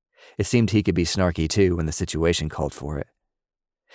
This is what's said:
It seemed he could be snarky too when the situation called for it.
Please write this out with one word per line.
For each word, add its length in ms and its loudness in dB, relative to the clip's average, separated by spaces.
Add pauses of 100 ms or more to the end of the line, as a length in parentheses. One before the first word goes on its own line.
(380)
It 80 -2
seemed 240 4
he 120 4
could 120 0
be 100 2
snarky 440 0
too 280 2
when 100 -2
the 60 -4
situation 560 -2
called 240 -6
for 260 -8
it. 100 -10 (880)